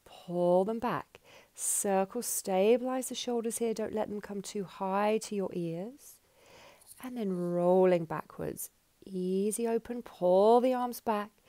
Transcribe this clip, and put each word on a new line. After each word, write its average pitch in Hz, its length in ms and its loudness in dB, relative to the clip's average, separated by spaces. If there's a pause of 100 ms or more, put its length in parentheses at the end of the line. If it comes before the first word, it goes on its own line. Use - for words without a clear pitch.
pull 175 600 2
them 220 140 -4
back. 220 420 -6 (340)
Circle, 196 680 0
stabilize 240 840 2
the 254 60 -10
shoulders 233 440 -4
here. 226 160 -2
Don't 220 200 -6
let 214 140 -4
them 208 120 -8
come 202 220 -8
too 202 220 -8
high 196 580 -2
to - 120 -10
your 196 180 -4
ears. 175 680 -10 (840)
And 254 140 -12
then 208 160 -2
rolling 175 720 4
backwards. - 680 -10 (340)
Easy 190 600 -2
open, 226 360 -4
pull 196 580 4
the 254 140 4
arms 247 260 -4
back. 208 300 -4 (180)